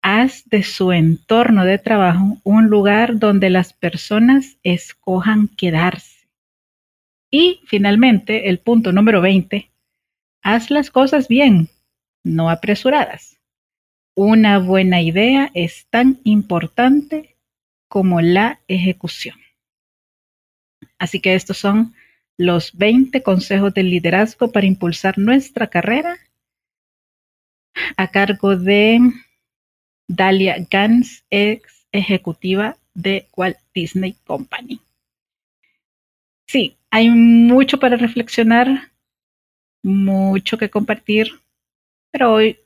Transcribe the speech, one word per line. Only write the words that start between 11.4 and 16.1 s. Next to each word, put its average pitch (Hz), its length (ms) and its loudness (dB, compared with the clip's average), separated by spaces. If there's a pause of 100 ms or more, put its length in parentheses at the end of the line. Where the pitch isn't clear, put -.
no 165 280 -2
apresuradas. 214 880 -4 (720)
Una 208 460 2
buena 185 420 0
idea 226 540 0
es 170 340 -8
tan 254 340 0